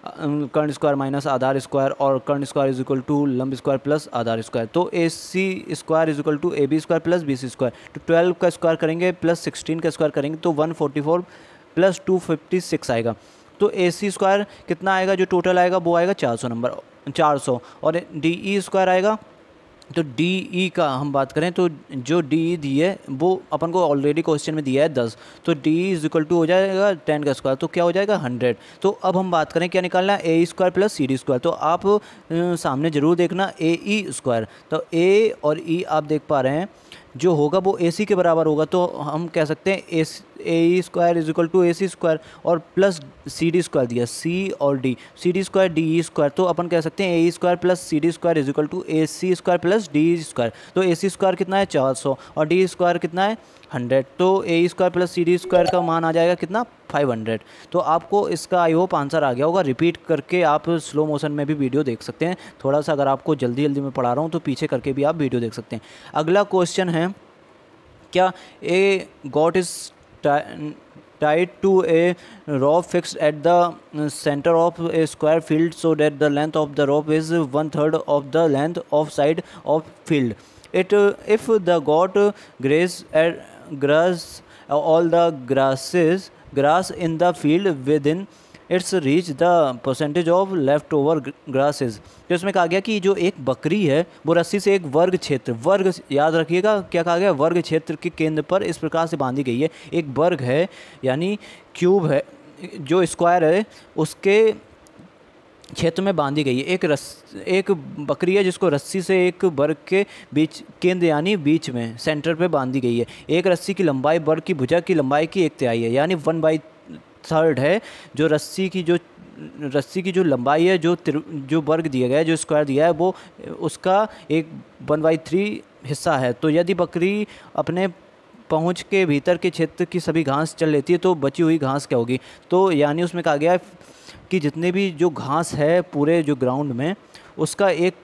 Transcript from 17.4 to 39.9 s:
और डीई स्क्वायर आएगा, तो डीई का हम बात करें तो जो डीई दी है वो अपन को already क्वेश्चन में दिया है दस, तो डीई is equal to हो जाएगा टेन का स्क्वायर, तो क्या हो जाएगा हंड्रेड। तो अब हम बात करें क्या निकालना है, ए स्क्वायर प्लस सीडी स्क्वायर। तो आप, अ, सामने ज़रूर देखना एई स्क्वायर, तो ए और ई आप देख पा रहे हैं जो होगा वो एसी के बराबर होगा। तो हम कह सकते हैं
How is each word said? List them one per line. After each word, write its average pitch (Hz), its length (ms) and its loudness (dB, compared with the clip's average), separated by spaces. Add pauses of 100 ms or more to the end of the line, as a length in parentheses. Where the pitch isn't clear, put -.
और 160 180 0 (140)
डीई 180 460 -2
स्क्वायर 185 280 0
आएगा, 190 280 2 (800)
तो 165 60 0
डीई 175 720 -2
का 160 140 2
हम 139 220 -4
बात 139 200 -2
करें 170 200 -2
तो 175 180 0 (260)
जो 139 260 0
डीई 165 360 0
दी 143 220 -2
है 180 200 0 (100)
वो 175 320 0 (120)
अपन 160 180 -4
को 175 160 2
already 147 360 0
क्वेश्चन 156 320 -2
में 156 80 -4
दिया 135 200 2
है 160 100 0
दस, 117 240 -2 (280)
तो 170 80 2
डीई 160 440 0
is 156 80 -4
equal 156 200 0
to 160 60 -4
हो 170 140 4
जाएगा 190 480 2
टेन 151 300 -2
का 139 100 0
स्क्वायर, 135 220 -2
तो 156 120 -4
क्या 170 160 -2
हो 170 80 2
जाएगा 196 260 0
हंड्रेड। 123 380 0 (260)
तो 196 220 0
अब 185 140 2
हम 190 140 0
बात 156 200 0
करें 170 180 -2
क्या 185 120 0
निकालना 185 320 0
है, 165 280 2
ए 175 40 4
स्क्वायर 180 260 0
प्लस 196 220 0
सीडी 131 240 0
स्क्वायर। 127 220 -2
तो 170 100 -2
आप, 170 380 0
अ, 208 120 4 (320)
सामने 165 580 0
ज़रूर 151 260 4
देखना 175 360 0 (100)
एई 180 480 0
स्क्वायर, 117 380 -2 (240)
तो 156 220 -4
ए 190 500 4
और 151 240 0
ई 170 160 -2
आप 156 200 -2
देख 147 260 -2
पा 143 120 2
रहे 131 140 0
हैं 180 120 -4 (500)
जो 170 160 2
होगा 151 260 2
वो 190 180 0
एसी 175 280 0
के 196 100 0
बराबर 165 300 2
होगा। 156 200 2
तो 180 200 0
हम 156 420 -6
कह 160 180 -2
सकते 156 260 -4
हैं 190 120 -4 (100)